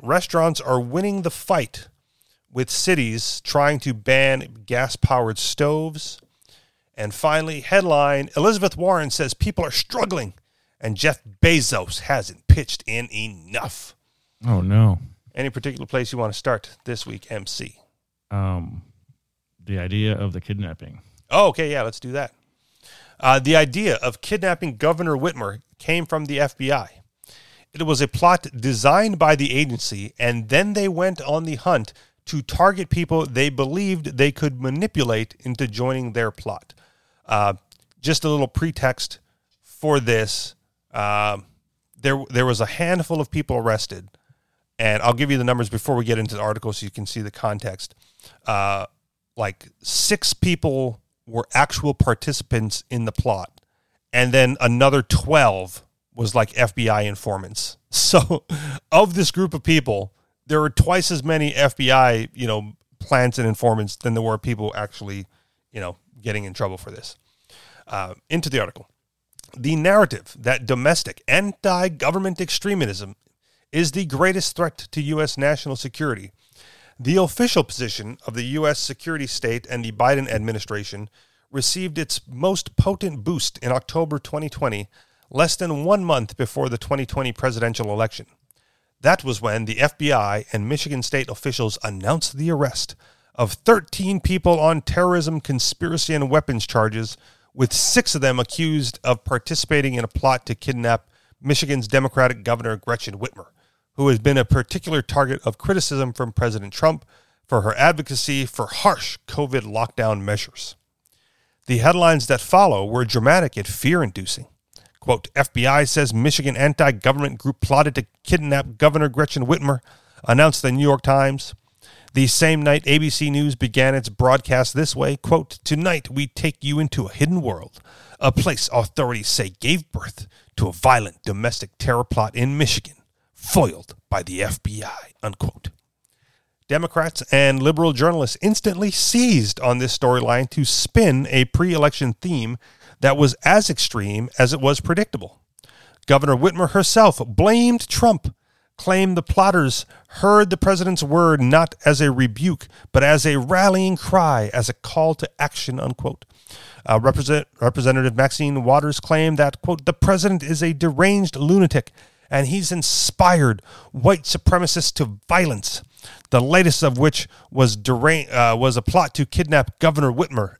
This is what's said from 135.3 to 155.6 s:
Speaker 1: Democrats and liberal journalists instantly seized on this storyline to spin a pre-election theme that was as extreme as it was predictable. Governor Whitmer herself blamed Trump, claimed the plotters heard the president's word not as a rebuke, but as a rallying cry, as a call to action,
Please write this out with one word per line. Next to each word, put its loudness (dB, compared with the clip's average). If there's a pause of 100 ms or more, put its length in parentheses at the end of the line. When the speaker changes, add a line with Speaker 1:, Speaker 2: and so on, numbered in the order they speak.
Speaker 1:
Democrats -2 (100)
and 4
liberal 2
journalists 0
instantly 0
seized 2
on 2
this -2
storyline 2
to 0
spin 2
a 4
pre-election 0
theme -4 (440)
that 4
was 4
as 6
extreme -4 (100)
as 4
it -4
was 2
predictable. -4 (680)
Governor 4
Whitmer 2
herself 4
blamed 4
Trump, 2 (440)
claimed 2
the 0
plotters 2 (220)
heard 4
the -2
president's 0
word 4
not 4 (100)
as 4
a 4
rebuke, 0 (240)
but 4
as 4
a 2
rallying 4
cry, 2
as -2
a -4
call -2
to -6
action, -4